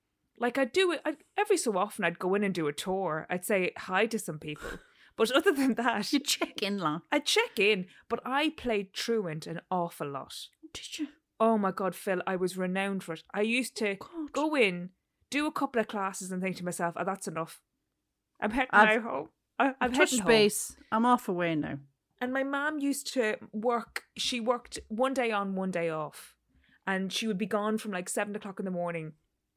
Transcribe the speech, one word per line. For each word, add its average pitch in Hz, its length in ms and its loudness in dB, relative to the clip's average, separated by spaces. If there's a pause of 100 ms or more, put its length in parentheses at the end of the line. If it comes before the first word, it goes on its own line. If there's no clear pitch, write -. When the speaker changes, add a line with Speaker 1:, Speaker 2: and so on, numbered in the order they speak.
(380)
Speaker 1:
like, 240 220 0
I'd 262 120 2
do 370 200 4
it, 294 140 -2
I'd, 311 180 -4 (120)
every 415 220 4
so 214 200 0
often 202 280 0
I'd 170 140 0
go 185 160 2
in 208 80 4
and 196 100 2
do 165 140 0
a 147 60 -2
tour. 185 580 -2
I'd 180 140 -2
say 185 320 2
hi 190 280 0
to 226 140 -4
some 156 200 -8
people. 151 300 -10
Speaker 2:
<laughs> - 100 -10 (360)
Speaker 1:
But 226 140 4
other 320 220 4
than 269 240 4
that, 226 360 0
Speaker 2:
You 285 80 4
check - 440 -2
in, 202 160 -2
la. 160 220 0 (100)
Speaker 1:
I'd 302 160 2
check 440 320 0
in, 196 260 4 (240)
but 233 160 -2
I 285 240 2
played 220 440 -4
truant 175 520 -2
an 175 240 -8
awful 170 400 -2
lot. - 380 -10 (260)
Speaker 2:
Did - 240 -12
you? 302 100 -4 (320)
Speaker 1:
Oh 226 200 6
my 196 120 0
God, 185 220 -2
Phil, 185 320 -2
I 190 100 -2
was 185 220 -2
renowned 190 460 -2
for 170 100 -8
it. 160 180 -12
I 202 100 -2
used 233 360 0
to 208 200 -2
Speaker 2:
God. 311 340 -10
Speaker 1:
go 302 240 0
in, 180 340 2 (400)
do 294 160 0
a 311 60 -2
couple 262 280 -2
of 214 80 0
classes 190 440 -6
and 185 100 -4
think 185 160 -2
to 180 80 -8
myself, 170 320 -2
"Oh, 175 60 -4
that's 190 240 -4
enough. 160 340 -8 (800)
I'm 208 80 0
heading 254 240 0
Speaker 2:
I've, 214 300 8
Speaker 1:
now 233 80 -8
home. 269 180 -6 (300)
I, 247 80 6
I'm 262 140 0
Speaker 2:
I've 247 120 0
touched 285 200 4
Speaker 1:
heading 247 100 2
home." 180 60 0
Speaker 2:
base. 214 460 4 (160)
I'm 226 140 2
off 247 240 2
away 175 280 0
now. 151 200 -4 (420)
Speaker 1:
And 254 140 -4
my 269 100 0
mom 285 360 -2
used 277 340 -2
to 214 240 0 (140)
work, 226 540 -2 (120)
she - 220 -2
worked 240 480 -2
one 254 260 0
day 247 160 2
on, 202 240 0
one 190 160 0
day 170 200 0
off. 156 460 -8 (520)
And 190 260 -2
she 226 140 -2
would 202 100 0
be 208 80 0
gone 214 320 0
from, 220 140 -4
like, 180 180 -4
seven 208 260 -2
o'clock 208 240 -10
in 190 60 -4
the 185 60 -4
morning 170 420 -4 (440)